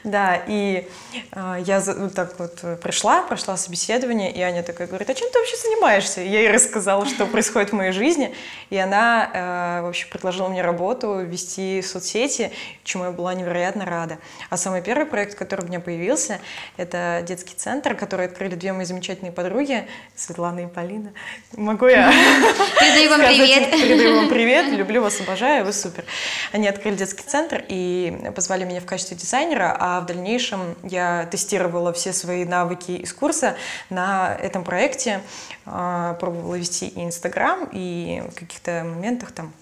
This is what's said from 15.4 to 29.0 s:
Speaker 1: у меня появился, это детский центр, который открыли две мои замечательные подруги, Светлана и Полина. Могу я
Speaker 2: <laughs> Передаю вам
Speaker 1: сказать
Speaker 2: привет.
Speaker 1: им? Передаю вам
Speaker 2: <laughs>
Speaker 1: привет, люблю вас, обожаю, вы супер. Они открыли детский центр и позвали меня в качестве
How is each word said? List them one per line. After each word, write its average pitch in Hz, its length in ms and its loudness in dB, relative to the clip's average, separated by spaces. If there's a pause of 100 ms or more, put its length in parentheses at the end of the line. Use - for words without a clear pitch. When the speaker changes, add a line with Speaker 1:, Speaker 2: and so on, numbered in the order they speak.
Speaker 1:
у - 20 -10
меня 175 120 -6
появился, 180 600 -2 (380)
это 175 500 -4
детский 180 280 -10
центр, 254 400 -2
который 190 320 -4
открыли 180 280 -6
две 190 180 -4
мои 185 120 -4
замечательные 185 460 -8
подруги, 202 560 -2 (280)
Светлана 175 460 -6
и 175 60 -8
Полина. 196 440 -8 (440)
Могу 214 320 2
я 214 240 10
Speaker 2:
<laughs> 277 680 6
Передаю 302 300 8
вам 302 120 8
Speaker 1:
сказать 269 160 8
Speaker 2:
привет. 269 360 8
Speaker 1:
им? 320 80 6
Передаю 233 340 6
вам - 140 4
Speaker 2:
<laughs> - 80 4
Speaker 1:
привет, 254 320 6
люблю 220 320 2
вас, 208 180 0
обожаю, 208 460 2
вы 202 80 -2
супер. - 320 -6 (460)
Они 208 160 2
открыли 202 280 -2
детский 190 280 -6
центр 302 440 -2
и 180 680 -2
позвали 185 280 -2
меня 180 180 -6
в 180 40 -14
качестве 180 320 -8